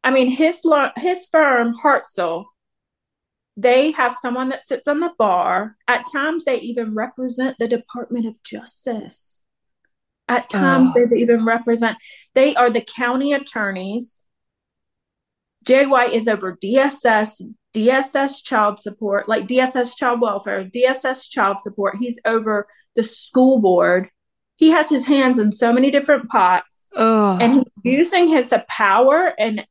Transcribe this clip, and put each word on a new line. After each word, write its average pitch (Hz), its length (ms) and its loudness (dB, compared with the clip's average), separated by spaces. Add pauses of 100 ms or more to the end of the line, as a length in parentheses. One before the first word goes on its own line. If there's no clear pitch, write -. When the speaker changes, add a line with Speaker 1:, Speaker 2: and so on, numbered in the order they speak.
Speaker 1:
I 262 100 2
mean, 262 180 2
his 311 340 0
lo-, 294 320 2
his 359 340 -4
firm, 254 440 2
Hartzell, 185 720 -2 (1080)
they 254 360 2
have 247 240 -2
someone 254 340 -6
that 269 140 -8
sits - 260 -6
on 294 120 -2
the 339 180 -4
bar. 190 580 0 (100)
At 240 240 -2
times, 311 360 -4
they 262 140 -2
even 233 340 -8
represent 254 640 -6
the 226 100 -4
Department 240 560 -6
of 220 180 -10
Justice. - 1000 -14 (840)
At 240 220 -2
times, 262 480 2
Speaker 2:
Oh. 240 100 4
Speaker 1:
they 233 100 2
even 233 280 2
represent, 226 540 0 (360)
they 285 200 4
are 240 160 4
the 233 100 0
county 262 540 -2
attorneys. 208 880 -8 (1400)
Jay 262 180 6
White 254 300 2
is 226 140 0
over 190 300 -4
D 208 200 -2
S 277 260 0
S, 214 380 0 (320)
D 220 160 2
S 269 240 -2
S 277 260 -2
child 208 380 0
support, 202 500 -6
like 214 180 -2
D 254 140 0
S 254 160 -2
S 247 180 -4
child 240 280 -2
welfare, 202 420 -4
D 240 200 -4
S 262 200 -2
S 262 240 -6
child 202 320 -2
support. 196 380 -6
He's 240 260 -6
over 220 420 -2 (300)
the 233 60 0
school 254 580 2
board. 180 480 2 (480)
He 311 140 6
has 311 180 4
his 262 180 0
hands 262 320 4
in 214 140 2
so 233 200 0
many 262 180 4
different 277 380 -2
pots. - 680 0
Speaker 2:
Ugh. 214 460 2
Speaker 1:
And 233 140 4
he's 262 100 4 (180)
using 339 460 2
his 254 260 2 (140)
power 262 720 2
and 214 320 -4